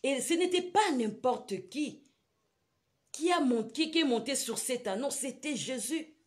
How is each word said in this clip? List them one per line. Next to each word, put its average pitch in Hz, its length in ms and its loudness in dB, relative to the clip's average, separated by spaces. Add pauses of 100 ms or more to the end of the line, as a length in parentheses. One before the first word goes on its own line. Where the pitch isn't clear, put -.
Et 269 160 2
ce - 140 0
n'était 359 300 2
pas 392 280 2
n'importe 220 760 -2
qui 143 340 -6 (1080)
qui 339 180 0
a 349 80 4
monté, 254 500 2
qui 330 120 4
est - 20 4
monté 247 320 2
sur - 220 -4
cet 240 280 -4
anneau, 220 240 -2
c'était 277 460 -4
Jésus. 254 580 -4 (140)